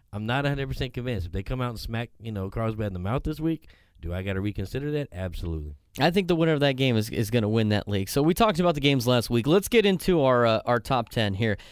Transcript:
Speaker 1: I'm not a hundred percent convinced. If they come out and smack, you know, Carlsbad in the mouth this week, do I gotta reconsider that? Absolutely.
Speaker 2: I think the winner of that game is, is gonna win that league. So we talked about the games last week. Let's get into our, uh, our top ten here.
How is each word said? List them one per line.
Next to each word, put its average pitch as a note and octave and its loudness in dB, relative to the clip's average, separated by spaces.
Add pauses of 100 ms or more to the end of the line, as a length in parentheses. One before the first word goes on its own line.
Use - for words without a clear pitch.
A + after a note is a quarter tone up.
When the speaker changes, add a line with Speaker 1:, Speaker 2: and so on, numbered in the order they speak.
(120)
Speaker 1:
I'm G#2+ -8
not C3+ -2
a - 0
hundred C#3 -4
percent C3+ -6
convinced. A#2+ -4
If E2 -12
they F#2+ -4
come B2+ -4
out B2 -4
and G#2+ -10
smack, A2+ -6 (100)
you A2+ -10
know, G2 -4
Carlsbad A2 -4
in G2 -4
the F2+ -8
mouth A2 -4
this D3+ -6
week, D#3+ -4 (320)
do E2 -6
I F#2 -4
gotta F#2+ -2
reconsider G#2 -4
that? D3 -4
Absolutely. E2+ -6 (240)
Speaker 2:
I D3 4
think F3+ 0
the F3 2
winner D#3+ 4
of C#3+ 2
that C#3 4
game B2+ 2
is, A2 0
is G#2+ -2
gonna A2+ 2
win A2 2
that G#2 0
league. G2 -2
So C#3 2
we E3 4
talked G#3 2
about F3 4
the D3 -6
games C3+ 4
last B2 2
week. A#2 2
Let's F#3+ 4
get A3 4
into F#3 2
our, B2 4
uh, A2 2
our A#2+ 2
top A#2+ -2
ten G#2 0
here. G#2 0 (160)